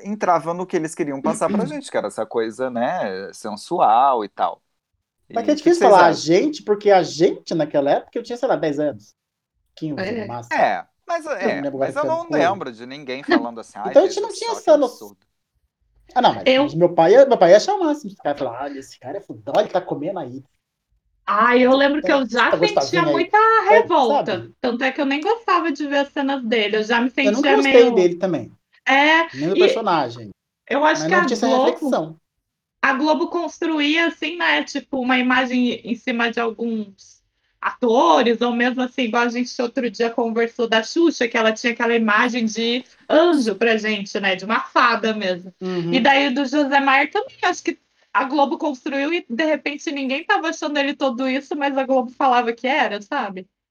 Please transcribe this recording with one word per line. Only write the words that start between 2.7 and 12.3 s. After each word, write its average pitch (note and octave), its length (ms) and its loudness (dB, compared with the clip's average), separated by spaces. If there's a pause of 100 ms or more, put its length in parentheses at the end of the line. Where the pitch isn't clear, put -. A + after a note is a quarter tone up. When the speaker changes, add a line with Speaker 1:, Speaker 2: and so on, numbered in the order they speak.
Speaker 1:
sensual A#2+ 960 0
e - 40 -8
tal. F2 320 -6 (680)
Speaker 2:
Mas A#3 140 -4
que D4 60 2
é - 20 4
Speaker 1:
E - 20 -2
o - 20 -2
que - 60 -8
Speaker 2:
difícil E4+ 160 4
Speaker 1:
vocês C4 120 6
Speaker 2:
falar F3+ 160 8
a - 20 4
Speaker 1:
acham? D3+ 140 -2
Speaker 2:
gente, G#3 400 0
porque G#3 280 0
a F#3 120 6
gente - 500 -2
naquela D3 380 0
época - 260 -4
eu A3+ 60 -6
tinha, A#3+ 120 -12
sei B3 140 -4
lá, - 80 0
dez D3+ 220 -2
anos. C#3 320 -6 (640)
Quinze D#3 260 -8
Speaker 3:
É. G#3+ 220 -6
Speaker 2:
no - 40 -12
máximo. A#2+ 320 -8
Speaker 1:
É, G#2 260 0 (220)
mas, E4+ 180 -6
Speaker 2:
Eu D4+ 60 -8
não A#3 80 -6
Speaker 1:
é, - 220 -4
Speaker 2:
lembro C3+ 180 -6
Speaker 1:
mas C3+ 160 -4
eu - 60 -2
Speaker 2:
agora - 140 -2
Speaker 1:
não - 100 -2
Speaker 2:
quanto - 40 -18
foi. D3+ 100 -2